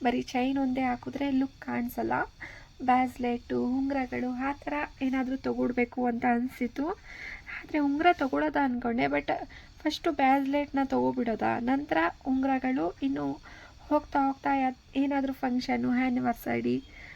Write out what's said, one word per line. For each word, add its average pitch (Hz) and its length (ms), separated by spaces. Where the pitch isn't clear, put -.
ಬರೀ 247 180
ಚೈನ್ 262 360
ಒಂದೇ 262 240
ಹಾಕಿದ್ರೆ 254 500
ಲುಕ್ 269 300
ಕಾಣಿಸಲ್ಲ, 240 500
ಬ್ಯಾಸ್ಲೆಟು, 247 840
ಉಂಗುರಗಳು 254 840
ಆ - 20
ಥರ 285 220
ಏನಾದರೂ 262 360
ತೊಗೊಳ್ಬೇಕು 247 680
ಅಂತ 240 280
ಅನಿಸಿತು. 254 560
ಆದರೆ - 880
ಉಂಗುರ 294 280
ತೊಗೊಳೋದ 294 440
ಅಂದ್ಕೊಂಡೆ, 240 400
but 285 280
ಫಸ್ಟು 320 280
ಬ್ಯಾಸ್ಲೆಟ್ನ 277 720
ತೊಗೊಬಿಡೋದ, 247 560
ನಂತರ 277 380
ಉಂಗುರಗಳು. 262 760
ಇನ್ನು 277 380
ಹೋಗ್ತಾ 294 480
ಹೋಗ್ತಾ 277 280
ಯಾ-, 262 220
ಏನಾದರೂ 269 380
ಫಂಕ್ಷನ್ನು, 254 580
ಆ್ಯನಿವರ್ಸರಿ, 247 920